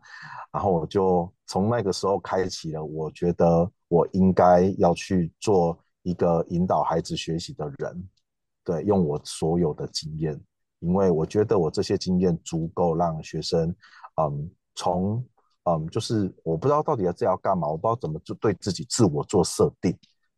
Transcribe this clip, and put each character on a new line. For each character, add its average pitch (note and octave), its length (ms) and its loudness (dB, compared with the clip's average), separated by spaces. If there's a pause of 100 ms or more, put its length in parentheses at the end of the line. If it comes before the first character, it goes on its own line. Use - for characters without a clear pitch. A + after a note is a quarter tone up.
(520)
然 D2+ 80 -4
后 G2 120 0
我 E2 120 0
就 F#2 480 2 (140)
从 G2 240 0
那 A#2+ 100 0
个 F#2+ 120 0
时 - 160 -4
候 G2 100 0
开 F#2 300 -2
启 E2 240 -10
了， D#2 120 -8
我 D#2 280 -8
觉 F2 220 0
得 E2+ 360 4 (160)
我 E2 260 4
应 F#2 200 4
该 F2+ 300 6 (160)
要 F2+ 160 4
去 F2 440 -2
做 F2 400 2 (240)
一 F2+ 120 -4
个 E2+ 340 2
引 F2+ 180 0
导 F2 160 2
孩 E2 180 -2
子 - 160 -6
学 E2 220 -4
习 - 140 -12
的 - 260 -8
人， F2 300 -10 (560)
对， E2 180 -2
用 G2 240 4
我 D2 180 -2
所 E2+ 360 -2
有 D#2 140 0
的 C#2+ 120 -10
经 D#2 320 -10
验， D#2 180 -4 (440)
因 E2+ 120 -2
为 G2 160 4
我 D#2+ 160 2
觉 G#2 200 0
得 A2+ 120 0
我 D#2+ 140 2
这 - 100 -4
些 G2 160 0
经 F2+ 220 0
验 F2+ 260 2
足 E2 300 -4
够 E2 220 0
让 E2 260 -2
学 D#2 180 -10
生， E2 320 -2 (480)
嗯， D2 300 -4 (240)
从， G2 500 -2 (420)
嗯， D#2+ 200 0
就 - 140 -4
是 G2+ 420 -2
我 E2 140 -2
不 G2+ 100 -2
知 C#3+ 60 4
道 D3 100 2
到 D3+ 140 -2
底 G#2 80 -2
要 F2 80 0
这 - 120 -4
要 F#2 120 2
干 G2 200 0
嘛， D#2+ 120 -2
我 D#2 80 -2
不 E2 100 -2
知 A2+ 80 2
道 - 80 -6
怎 D#2+ 80 -4
么 D#2 140 -6
就 - 100 -10
对 G#2+ 200 0
自 - 180 -4
己 D#2+ 160 -6
自 - 160 2
我 D2 180 2
做 F2 220 2
设 E2 360 0
定， F2+ 160 -2 (400)